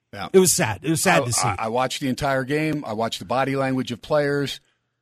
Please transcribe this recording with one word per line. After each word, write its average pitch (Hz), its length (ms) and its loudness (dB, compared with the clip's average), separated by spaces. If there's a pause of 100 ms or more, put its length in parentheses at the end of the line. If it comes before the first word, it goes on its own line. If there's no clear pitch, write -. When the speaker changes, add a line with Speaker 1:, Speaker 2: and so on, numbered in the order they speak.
(120)
Speaker 1:
Yeah. 98 200 -8
Speaker 2:
it 190 60 8
was 185 140 6
sad. 110 300 0
It - 80 -2
was 160 120 0
sad 170 200 4
Speaker 1:
I, 123 40 -2
Speaker 2:
to 120 60 -2
see. 92 160 0
Speaker 1:
I, 113 120 -2
I 113 80 -2
watched 127 320 -2
the 139 80 -2
entire 131 360 -2
game. 151 400 -2
I 110 80 -8
watched 113 280 -4
the 110 40 -12
body 131 320 0
language 131 360 -2
of 113 100 -12
players. 143 580 -2 (420)